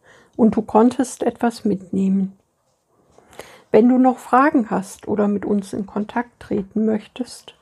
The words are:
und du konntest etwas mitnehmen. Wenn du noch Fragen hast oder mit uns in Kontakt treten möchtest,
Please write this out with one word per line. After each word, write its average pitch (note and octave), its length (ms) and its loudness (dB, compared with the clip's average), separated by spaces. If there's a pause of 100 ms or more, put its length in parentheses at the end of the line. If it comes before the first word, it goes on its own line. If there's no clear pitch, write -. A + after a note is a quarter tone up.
(360)
und A3 200 2
du G#3+ 60 0
konntest A#3+ 600 0
etwas A#3 420 -4
mitnehmen. F#3+ 680 -2 (1400)
Wenn A#3 180 6
du B3+ 100 4
noch B3+ 200 2
Fragen C4+ 520 0
hast - 380 -6
oder G#3 200 0
mit G3+ 160 -2
uns G3+ 280 -4
in G3 120 -6
Kontakt G#3+ 560 -8
treten G#3 460 -4
möchtest, - 760 -8